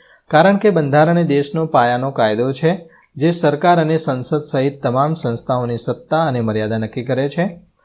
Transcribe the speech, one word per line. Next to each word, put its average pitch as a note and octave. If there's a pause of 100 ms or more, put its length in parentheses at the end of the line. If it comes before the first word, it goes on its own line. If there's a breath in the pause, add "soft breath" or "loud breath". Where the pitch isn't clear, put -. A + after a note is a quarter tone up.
(300 soft breath)
કારણ F3+
કે G#3
બંધારણ D#3
એ F3
દેશનો C#3+
પાયાનો B2
કાયદો A#2+
છે, E3 (260 soft breath)
જે D3+
સરકાર E3+
અને D#3
સંસદ D3
સહિત C#3
તમામ C#3
સંસ્થાઓની B2
સત્તા D#3
અને B2
મર્યાદા G#2+
નક્કી A2
કરે C3+
છે. E3+ (240)